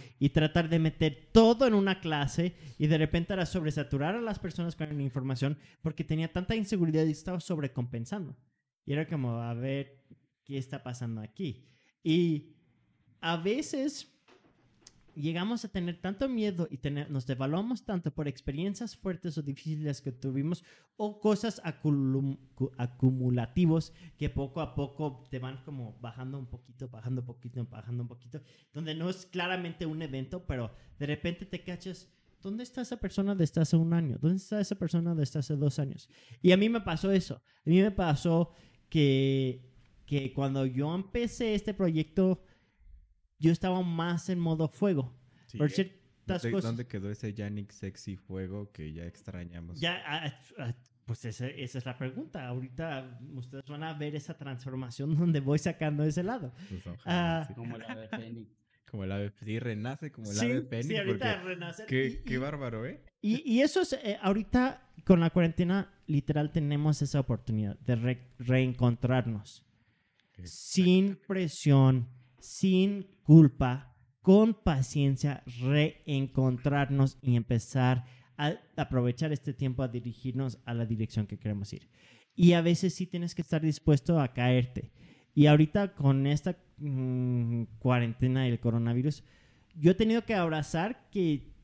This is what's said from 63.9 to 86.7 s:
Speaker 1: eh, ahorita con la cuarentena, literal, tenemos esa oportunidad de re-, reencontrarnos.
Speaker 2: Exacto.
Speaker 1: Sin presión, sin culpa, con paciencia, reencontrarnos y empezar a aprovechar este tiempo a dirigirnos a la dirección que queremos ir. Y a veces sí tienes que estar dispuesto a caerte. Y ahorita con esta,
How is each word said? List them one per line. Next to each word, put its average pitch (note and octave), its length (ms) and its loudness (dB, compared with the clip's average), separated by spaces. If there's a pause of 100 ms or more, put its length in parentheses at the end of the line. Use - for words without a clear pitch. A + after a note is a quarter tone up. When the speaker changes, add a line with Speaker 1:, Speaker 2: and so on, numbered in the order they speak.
Speaker 1:
eh, G#3 300 -6
ahorita A3 680 0 (160)
con F#3 160 8
la E3 100 4
cuarentena, F3+ 640 2 (140)
literal, D3+ 460 0
tenemos D3 500 2
esa C#3+ 180 0
oportunidad G#2+ 600 -2
de B2 160 0
re-, B2 320 -2 (100)
reencontrarnos. B2 1300 0 (680)
Speaker 2:
Exacto. F2+ 160 -16
Speaker 1:
Sin F#3 640 4 (100)
presión, C#3 800 4 (300)
sin F#3+ 680 0 (160)
culpa, C#3 720 8 (260)
con G#3+ 320 6
paciencia, C#3 880 0 (760)
reencontrarnos C3+ 1040 2
y B2 140 4
empezar B2 680 0 (320)
a D3 180 0 (220)
aprovechar C3 560 0
este D3 220 -4
tiempo C3 280 -4
a B2+ 60 -2
dirigirnos A#2+ 760 -6
a A#2+ 100 -6
la A#2 120 -2
dirección G#2+ 400 -2
que G#2 120 -10
queremos G#2 340 -6
ir. - 160 -14 (460)
Y F3 180 8
a E3+ 100 4
veces F3 320 2
sí F#3 120 -6
tienes F3 280 -6
que F3 80 -6
estar D#3+ 200 -2
dispuesto D#3 580 2
a B2+ 120 0
caerte. B2 600 0 (420)
Y D3 120 8
ahorita D#3 480 6
con C#3 320 4
esta, D3 320 0 (200)